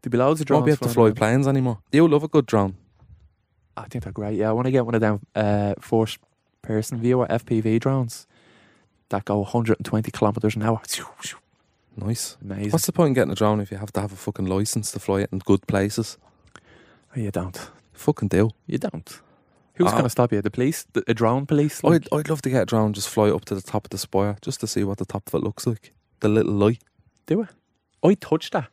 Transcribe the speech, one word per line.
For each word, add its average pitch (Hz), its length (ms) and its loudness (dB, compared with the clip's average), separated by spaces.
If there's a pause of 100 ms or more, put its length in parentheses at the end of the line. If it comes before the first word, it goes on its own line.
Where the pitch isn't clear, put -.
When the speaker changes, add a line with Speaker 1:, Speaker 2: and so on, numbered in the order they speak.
Speaker 1:
There'd 117 100 -6
be 120 60 2
loads 147 220 2
of 147 100 -6
Speaker 2:
Won't 143 160 4
be 151 40 4
Speaker 1:
drones 147 80 2
Speaker 2:
able 123 100 -2
to 120 60 -2
Speaker 1:
flying 110 200 6
Speaker 2:
fly 110 120 2
Speaker 1:
around. 110 80 4
Speaker 2:
planes 135 140 4
anymore. 127 300 0 (140)
You 160 160 8
love 147 140 4
a 156 60 -6
good 143 180 4
drone. 98 300 2 (1000)
Speaker 1:
I - 100 -14
think - 180 -10
they're 95 80 -12
great. 104 240 -6
Yeah, 107 140 0
I - 20 2
wanna 123 180 0
get 131 140 2
one 117 100 -4
of 110 60 2
them, 107 200 2 (140)
uh, 104 460 0
first 113 380 0 (440)
person 110 380 -4
view 123 200 2
or 120 120 0
F 117 140 -4
P 113 140 0
V 110 180 2
drones 131 480 -2 (840)
that 101 160 -4
go 104 160 0
a 98 40 -2
hundred 113 340 0
and - 80 -10
twenty 110 240 -2
kilometers 104 460 0
an 107 60 -4
hour. 110 180 0 (1160)
Speaker 2:
Nice. 107 460 -6
Speaker 1:
Amazing. 101 300 -6
Speaker 2:
What's 165 140 0
the - 60 -4
point 170 160 4
in 131 60 2
getting 87 180 2
a 95 40 -4
drone 107 240 2
if 98 100 -8
you 98 80 -10
have 104 140 -12
to 95 80 -2
have 101 120 -4
a 95 40 -18
fucking 98 300 -6
license 104 460 -2
to - 60 -10
fly 98 220 0
it 101 120 -4
in 95 80 -4
good - 260 2
places? 104 520 -2 (1000)
Speaker 1:
Oh, - 40 -6
you 101 100 -4
don't. 90 400 -8 (220)
Speaker 2:
Fucking - 360 -2
do. 104 220 4 (160)
Speaker 1:
You 123 120 -4
don't. - 420 -10 (540)
Who's - 180 2
Speaker 2:
Oh. 113 40 2
Speaker 1:
gonna 123 140 2
stop 120 220 2
you? 104 100 0
The 104 80 -2
police? 127 420 -2
The, - 160 0
a 117 60 2
drone 117 320 2
police? 147 360 0
Like 165 300 4
Speaker 2:
I'd, 151 80 0
I'd 147 80 -8
love 151 140 -2
to 131 80 -2
get 127 120 2
a 92 40 0
drone, 107 260 2
just 101 160 -6
fly 107 220 4
up 90 160 -2
to - 80 -4
the 95 80 -6
top - 240 -6
of - 40 -16
the 98 80 -8
spire, 101 440 -2
just - 180 -8
to 117 60 -6
see 101 180 -2
what 98 140 -4
the 92 80 -4
top - 200 -8
of - 80 -10
it 71 80 0
looks - 240 -6
like. - 260 -6 (280)
The 107 80 2
little 107 240 2
light. 104 300 2 (440)
Speaker 1:
Do 196 160 0
it. 202 60 -8 (560)
I 185 100 8
touched - 380 -4
that. 151 200 -4